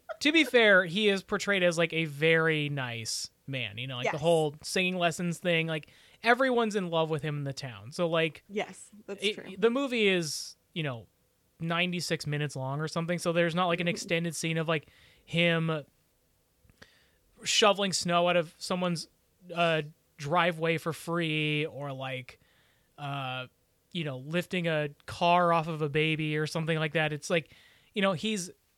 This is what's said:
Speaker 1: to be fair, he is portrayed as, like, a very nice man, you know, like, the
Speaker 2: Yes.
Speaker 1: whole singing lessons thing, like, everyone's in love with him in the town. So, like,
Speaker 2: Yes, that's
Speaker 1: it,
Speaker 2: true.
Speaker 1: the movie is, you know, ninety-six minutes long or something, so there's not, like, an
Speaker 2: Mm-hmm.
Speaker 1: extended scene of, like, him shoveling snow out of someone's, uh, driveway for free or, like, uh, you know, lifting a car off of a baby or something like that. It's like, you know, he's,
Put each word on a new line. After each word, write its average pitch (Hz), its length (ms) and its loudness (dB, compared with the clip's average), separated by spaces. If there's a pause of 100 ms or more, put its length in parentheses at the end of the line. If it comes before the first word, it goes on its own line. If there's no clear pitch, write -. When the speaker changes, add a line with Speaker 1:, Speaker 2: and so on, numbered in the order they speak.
(200)
Speaker 1:
to 294 120 2
be 311 120 6
fair, 208 420 6
he 202 240 0
is 196 140 0
portrayed 196 400 0
as, 170 140 4
like, 165 160 2
a 165 120 0
very 156 640 2
nice 120 600 -6 (180)
man, 117 300 -8
you 127 100 -8
know, 131 100 -10
like, 131 140 -2
the 165 60 -4
Speaker 2:
Yes. 135 40 -8
Speaker 1:
whole 156 400 2
singing 185 360 -2
lessons 170 420 0
thing, 165 280 0
like, 156 200 -6 (360)
everyone's 240 520 4
in 190 160 -2
love 160 180 2
with 151 140 -2
him 147 140 -4
in 147 80 -4
the 139 80 -6
town. 113 380 -14
So, 131 160 0
like, 165 400 0
Speaker 2:
Yes, 196 380 -8 (220)
that's 196 160 -10
Speaker 1:
it, 208 100 0
Speaker 2:
true. 190 240 -14
Speaker 1:
the 220 140 4
movie 240 360 2
is, 175 480 -2 (180)
you 165 100 -4
know, 123 240 -8 (520)
ninety-six 170 680 -2
minutes 147 280 -4
long 135 240 -6
or 156 80 -4
something, 170 320 -2
so 175 140 -2
there's 170 220 2
not, 180 120 0
like, 175 120 0
an 170 80 -2
Speaker 2:
Mm-hmm. 170 80 2
Speaker 1:
extended 170 400 -2
scene 165 220 -4
of, 160 100 -2
like, 156 200 -2 (380)
him 165 580 0 (1600)
shoveling 196 500 4
snow 175 360 2
out 175 60 4
of 165 220 0
someone's, 180 500 -2 (460)
uh, 165 280 2 (360)
driveway 165 600 0
for 160 160 -4
free 156 720 -2
or, 139 260 -8
like, 131 480 -10 (580)
uh, 135 500 -6 (440)
you 170 120 -4
know, 135 160 -8
lifting 170 480 -4
a 151 220 0 (160)
car 175 460 4
off 165 160 2
of 156 140 -4
a 156 80 0
baby 151 480 0
or 151 100 0
something 160 300 -2
like 156 160 -2
that. 156 180 0
It's 147 180 -8
like, 170 220 0 (420)
you 208 80 -2
know, 196 120 4
he's, 190 380 -4 (260)